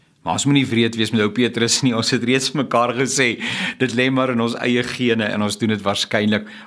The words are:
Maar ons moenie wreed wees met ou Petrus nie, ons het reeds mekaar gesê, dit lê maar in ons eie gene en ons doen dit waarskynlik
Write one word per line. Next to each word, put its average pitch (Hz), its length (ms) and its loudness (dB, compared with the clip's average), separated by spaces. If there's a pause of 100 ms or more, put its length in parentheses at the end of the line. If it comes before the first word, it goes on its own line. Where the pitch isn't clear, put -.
(220)
Maar 82 100 -4
ons - 120 -2
moenie 139 220 4
wreed 113 300 2
wees 110 140 0
met 117 100 2
ou 104 100 2
Petrus 117 520 0
nie, 123 120 2
ons 110 160 -2
het 117 140 0
reeds 131 280 0
mekaar 120 420 0
gesê, 120 480 0 (360)
dit 127 140 0
lê 127 180 2
maar 131 200 0
in 120 100 0
ons 117 140 -2
eie 123 280 0
gene 117 420 0
en 104 180 -2
ons 104 160 -2
doen 113 100 0
dit 107 140 -2
waarskynlik 107 680 0 (180)